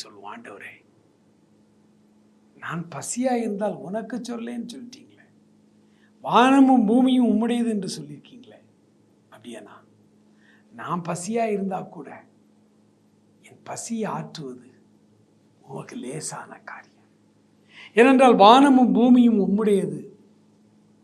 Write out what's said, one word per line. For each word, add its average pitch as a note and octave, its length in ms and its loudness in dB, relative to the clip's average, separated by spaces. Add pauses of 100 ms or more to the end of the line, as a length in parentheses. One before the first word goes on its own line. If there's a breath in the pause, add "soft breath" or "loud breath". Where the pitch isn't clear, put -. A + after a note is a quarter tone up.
சொல்லுவோம், G#2 320 -20
"ஆண்டவரே, A2 400 -20 (1900)
நான் E3 180 -10 (120)
பசியா B3 380 -6 (100)
இருந்தால் G3+ 340 -6 (120)
உனக்கு A3 280 -10 (120)
சொல்லேன்னு A#3 460 -12
சொல்லிட்டீங்களே, - 520 -20 (1000 soft breath)
வானமும் B3+ 640 4
பூமியும் B3+ 400 2
உம்முடையது A#3 460 -2
என்று F#3+ 200 -8
சொல்லியிருக்கீங்களே, C#3+ 640 -20 (760)
அப்படியானா A2 420 -20 (1040 soft breath)
நான் E3+ 280 -8
பசியா A3+ 460 -4
இருந்தா F#3+ 260 -6 (160)
கூட C#3 140 -18 (1400)
என் - 200 -20
பசியை A3 380 -8 (100)
ஆற்றுவது C#3+ 520 -14 (1000)
உமக்கு C#3+ 360 -16
லேசான D3+ 460 -14 (200)
காரியம். - 240 -20 (1040 loud breath)
ஏனென்றால் B3+ 460 6
வானமும் B3+ 540 6
பூமியும் A#3+ 460 4
உம்முடையது, G3 560 -2 (1040)